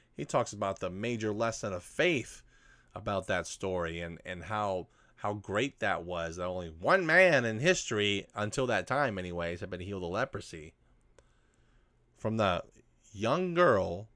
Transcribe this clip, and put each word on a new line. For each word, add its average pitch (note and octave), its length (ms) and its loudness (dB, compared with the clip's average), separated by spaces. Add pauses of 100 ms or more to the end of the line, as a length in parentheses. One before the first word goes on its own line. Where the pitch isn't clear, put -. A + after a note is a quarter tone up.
(160)
He - 80 -6
talks - 280 -2
about G2+ 280 -2
the F#2 100 -4
major G#2+ 420 -2
lesson A2 400 -2
of F2 120 -6
faith D3+ 580 0 (500)
about G2+ 360 -4
that F2+ 180 0
story E2+ 540 -4
and, E2+ 240 -8
and F2 200 -8
how, G2 440 -2 (280)
how G#2 180 -4
great G#2+ 440 -2
that F2 260 0
was, E2+ 320 -4
that F2+ 100 -4
only F2+ 220 -4
one B2 380 2
man D#3+ 380 8
in A2 160 0
history, G#2 720 2
until G#2+ 320 -2
that G#2 220 0
time C3 280 0
anyways, F2 440 -4
had F#2 100 -10
been F2+ 100 -6
healed F#2+ 220 -6
of F2 80 -4
leprosy. F2+ 640 -6 (1400)
From A2 200 -4
the G2 280 2 (480)
young D3+ 420 -2
girl G#2 600 4